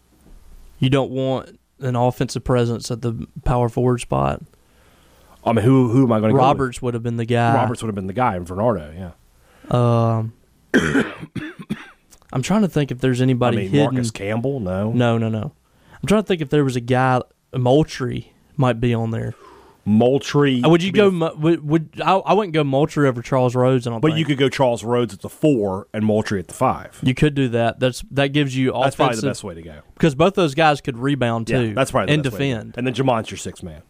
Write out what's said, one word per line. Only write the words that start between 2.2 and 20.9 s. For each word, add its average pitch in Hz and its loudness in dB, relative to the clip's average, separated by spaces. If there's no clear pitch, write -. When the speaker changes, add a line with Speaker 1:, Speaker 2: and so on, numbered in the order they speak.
Speaker 1:
presence 117 0
at 113 -8
the 117 -6
power 123 0
forward 123 0
spot? - -2
Speaker 2:
I 117 2
mean, 110 2
who, 131 4
who 131 4
am 117 4
I 110 4
gonna 110 2
go 135 4
with? 127 4
Speaker 1:
Roberts 135 0
would 123 -2
have 113 -6
been 117 -4
the 117 -4
guy. 117 2
Speaker 2:
Roberts 113 -2
would 113 -6
have 104 -4
been 98 -6
the 98 -6
guy, 117 0
and 87 -6
Bernardo, 92 -2
yeah. 90 -12
Speaker 1:
Um, 117 2
<coughs> 160 0
I'm 135 -2
trying 208 2
to 196 2
think 147 -2
if 127 -10
there's 127 2
anybody 123 2
Speaker 2:
I 104 -2
mean, 95 -6
Speaker 1:
hidden. 143 4
Speaker 2:
Marcus 120 -2
Campbell, 117 -4
no. 98 -2
Speaker 1:
No, 120 2
no, 113 -2
no. 110 -6
I'm 139 -4
trying 202 2
to - -10
think 175 -2
if 139 -6
there 151 2
was 131 0
a 127 -2
guy, 127 2
Moultrie 127 0
might 123 2
be 120 0
on 113 -2
there. 117 -8
Speaker 2:
Moultrie 127 2
Speaker 1:
Uh, 147 4
would 170 6
you 190 -2